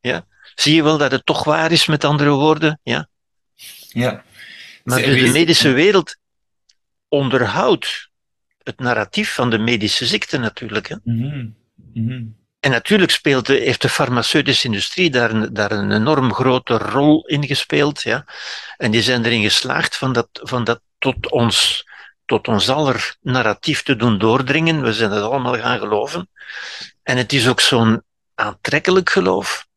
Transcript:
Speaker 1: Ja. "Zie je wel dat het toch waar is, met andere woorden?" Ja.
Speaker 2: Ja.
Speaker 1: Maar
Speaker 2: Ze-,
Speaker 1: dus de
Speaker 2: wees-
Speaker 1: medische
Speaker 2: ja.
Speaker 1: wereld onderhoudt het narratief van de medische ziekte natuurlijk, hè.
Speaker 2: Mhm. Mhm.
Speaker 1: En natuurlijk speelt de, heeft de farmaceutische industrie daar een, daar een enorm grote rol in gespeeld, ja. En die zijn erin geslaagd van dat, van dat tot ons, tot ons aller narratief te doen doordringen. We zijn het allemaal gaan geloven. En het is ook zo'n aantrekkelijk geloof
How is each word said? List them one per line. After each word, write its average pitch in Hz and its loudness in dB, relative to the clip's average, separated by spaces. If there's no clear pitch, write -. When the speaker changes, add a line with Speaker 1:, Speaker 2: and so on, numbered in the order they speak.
Speaker 1:
Ja. 123 -6
"Zie 151 2
je 160 6
wel 156 2
dat 139 2
het 131 -2
toch - -2
waar 160 0
is, 165 2
met 151 0
andere 147 2
woorden?" 151 2
Ja. 135 -4
Speaker 2:
Ja. - -4
Speaker 1:
Maar 123 0
Speaker 2:
Ze-, 120 0
Speaker 1:
dus 135 2
de 131 4
Speaker 2:
wees- 123 4
Speaker 1:
medische 156 4
Speaker 2:
ja. 131 4
Speaker 1:
wereld 180 2
onderhoudt 135 0
het - -12
narratief 123 -2
van 123 0
de 113 2
medische 113 0
ziekte - -4
natuurlijk, 110 -6
hè. - -10
Speaker 2:
Mhm. 120 -6
Mhm. 120 -6
Speaker 1:
En 143 0
natuurlijk 175 2
speelt 131 0
de, 135 4
heeft 123 0
de 131 2
farmaceutische 131 0
industrie 123 -2
daar 123 2
een, 110 -2
daar 104 -2
een 101 -2
enorm 127 2
grote 127 0
rol 143 2
in 147 -2
gespeeld, 147 -2
ja. 120 -4
En 117 -2
die 117 2
zijn 120 0
erin 117 0
geslaagd 131 -2
van 131 -2
dat, 120 -2
van 123 -6
dat 117 -2
tot - -4
ons, - 0
tot - -2
ons 104 2
aller 135 0
narratief 123 -2
te 131 0
doen 110 2
doordringen. 139 2
We 117 0
zijn 107 0
het 104 -2
allemaal 123 -2
gaan 120 -2
geloven. 110 -4
En 127 -2
het 123 -2
is 127 2
ook 123 2
zo'n 113 2
aantrekkelijk 175 0
geloof 95 -2